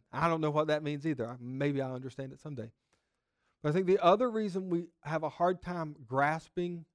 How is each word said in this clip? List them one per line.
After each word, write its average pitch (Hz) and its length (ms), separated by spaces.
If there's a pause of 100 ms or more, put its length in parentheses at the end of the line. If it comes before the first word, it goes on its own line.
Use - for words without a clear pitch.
(120)
I 151 180
don't 160 120
know 151 80
what 151 180
that 151 140
means 147 240
either. 123 340
Maybe 135 400
I'll 131 140
understand 131 380
it 135 80
someday. 117 320 (920)
But 147 60
I - 40
think 185 140
the 196 120
other 214 300
reason 190 400
we 170 160 (160)
have 156 220
a 151 60
hard 180 320
time 165 340 (100)
grasping 160 880